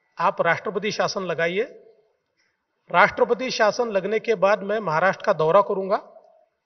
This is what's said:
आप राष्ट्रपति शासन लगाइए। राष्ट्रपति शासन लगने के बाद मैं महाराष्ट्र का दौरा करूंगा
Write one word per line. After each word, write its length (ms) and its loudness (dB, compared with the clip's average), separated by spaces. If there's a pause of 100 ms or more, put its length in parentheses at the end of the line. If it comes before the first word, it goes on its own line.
(180)
आप 240 0
राष्ट्रपति 500 -2
शासन 340 -2
लगाइए। 380 -2 (1300)
राष्ट्रपति 600 2
शासन 380 0
लगने 300 -2
के 160 -2
बाद 280 2
मैं 160 -2
महाराष्ट्र 460 0
का 80 2
दौरा 280 4
करूंगा 400 -2 (640)